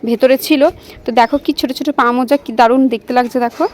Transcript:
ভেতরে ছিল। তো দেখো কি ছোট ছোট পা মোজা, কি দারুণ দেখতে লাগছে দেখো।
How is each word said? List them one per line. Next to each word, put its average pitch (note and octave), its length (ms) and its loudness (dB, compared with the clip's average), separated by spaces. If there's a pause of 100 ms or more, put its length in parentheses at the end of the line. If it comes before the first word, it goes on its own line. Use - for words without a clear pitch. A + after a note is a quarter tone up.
ভেতরে B3 280 2 (100)
ছিল। D4 160 2 (440)
তো - 40 -8 (100)
দেখো A#3 160 2 (100)
কি D#4+ 140 -4
ছোট C4 180 -4
ছোট C#4+ 100 -6 (120)
পা B3+ 60 2 (120)
মোজা, B3+ 180 0 (100)
কি B3+ 140 -12
দারুণ B3 220 4 (120)
দেখতে A3+ 240 -8
লাগছে B3 280 -2
দেখো। A#3+ 280 -4